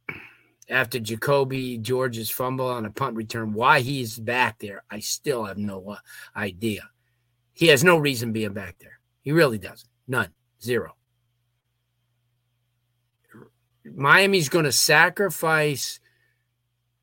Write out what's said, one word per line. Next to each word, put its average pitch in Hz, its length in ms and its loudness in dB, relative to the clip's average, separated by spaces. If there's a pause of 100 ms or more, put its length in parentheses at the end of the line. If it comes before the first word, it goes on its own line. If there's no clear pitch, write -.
(680)
after 127 300 0
Jacoby 131 760 -2
George's 113 520 -4
fumble 131 380 -4
on 123 180 -4
a 104 60 -10
punt 123 240 -6
return, 110 380 -6
why 131 260 4
he's 123 400 -6
back 117 400 -2
there, 101 320 -14
I 107 80 -10
still 120 460 -4
have 95 120 -10
no, 98 320 -8
uh, 101 80 -12 (380)
idea. 101 540 -6 (640)
He 165 140 2
has 139 160 8
no 175 140 6
reason 127 340 -2
being 107 220 -4
back 98 260 -14
there. - 200 -20 (220)
He 139 100 -6
really 147 260 4
doesn't. - 320 -14 (180)
None. 123 220 -2 (320)
Zero. 110 340 -4 (3000)
Miami's 160 640 4
gonna 156 220 2
sacrifice 156 1300 2 (1040)